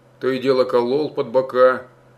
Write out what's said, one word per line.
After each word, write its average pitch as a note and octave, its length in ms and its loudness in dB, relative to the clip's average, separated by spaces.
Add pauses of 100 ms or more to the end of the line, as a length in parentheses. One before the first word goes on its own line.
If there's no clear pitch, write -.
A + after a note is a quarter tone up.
(200)
то B2+ 100 -4
и C3 100 -4
дело B2+ 240 0
колол B2+ 460 0
под C3+ 200 -6
бока, B2+ 580 2 (300)